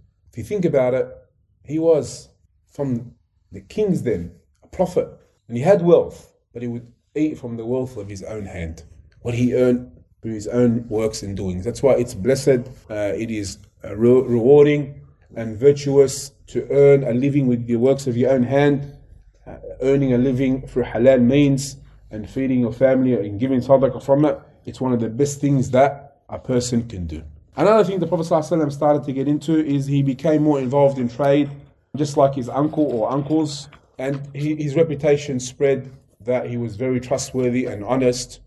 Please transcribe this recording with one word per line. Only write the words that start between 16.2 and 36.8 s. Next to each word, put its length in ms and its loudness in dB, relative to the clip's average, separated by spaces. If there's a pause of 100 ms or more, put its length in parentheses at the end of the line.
to 220 -6
earn 340 6
a 80 -2
living 340 0
with 200 0
the 100 0
works 300 2
of 100 -2
your 140 2
own 120 2
hand, 540 0 (500)
uh, 100 -16 (240)
earning 320 2
a 60 2
living 480 0
through 180 -4
halal 380 4
means 540 2 (340)
and 180 -12
feeding 320 -2
your 120 0
family 420 2
and 260 -4
giving 200 0
sadaqah 420 2
from 220 2
it. 140 0 (260)
It's 160 -14
one 120 -2
of 80 0
the 80 -2
best 320 -2
things 300 0
that 480 0 (100)
a 100 -10
person 480 -2
can 200 -10
do. 160 -10 (340)
Another 280 4
thing 140 -2
the 80 -2
Prophet 180 -2
sallallahu 280 0
alaihi 100 0
wasallam 100 -2
started 320 0
to 80 -6
get 140 -4
into 380 0
is 220 -2
he 160 0
became 400 0
more 180 2
involved 380 2
in 100 -2
trade, 420 0 (460)
just 200 -2
like 180 4
his 140 -6
uncle 360 0
or 260 -2
uncles, 580 -2 (300)
and 360 -6
he, 200 -4
his 220 -4
reputation 640 0
spread 520 -2 (280)
that 260 -4
he 100 -8
was 200 -6
very 240 -2